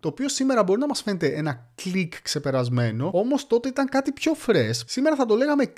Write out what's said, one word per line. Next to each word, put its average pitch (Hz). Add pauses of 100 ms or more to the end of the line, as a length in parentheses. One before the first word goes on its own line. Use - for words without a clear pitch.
το -
οποίο 254
σήμερα 262
μπορεί 190
να 294
μας -
φαίνεται 185
ένα 147
κλικ 180
ξεπερασμένο, 123
όμως 240
τότε 233
ήταν 262
κάτι 269
πιο 311 (140)
fresh. 120
Σήμερα 294
θα 262
το 220
λέγαμε 277